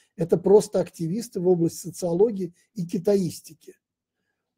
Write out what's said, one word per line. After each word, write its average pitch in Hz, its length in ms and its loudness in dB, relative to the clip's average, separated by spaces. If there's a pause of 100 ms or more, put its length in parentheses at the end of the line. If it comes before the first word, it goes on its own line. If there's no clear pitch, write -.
(160)
Это 170 220 0
просто 196 420 4
активисты 180 600 -6
в 175 80 -2
области 170 400 0
социологии 180 640 -6 (200)
и 175 120 -8
китаистики. 180 920 -4 (840)